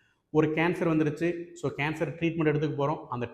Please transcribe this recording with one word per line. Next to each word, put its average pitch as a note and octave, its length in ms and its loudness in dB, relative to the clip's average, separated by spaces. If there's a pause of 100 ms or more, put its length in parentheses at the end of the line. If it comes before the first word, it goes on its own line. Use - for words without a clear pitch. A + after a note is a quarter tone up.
(340)
ஒரு D#3 200 4
கேன்சர் E3 420 2
வந்துருச்சு, D#3 560 0
so C3+ 200 -4
கேன்சர் D3+ 460 -4
ட்ரீட்மெண்ட் D#3+ 380 2
எடுத்துக்க D3 220 0
போறோம். - 320 -2
அந்த A#2+ 240 -4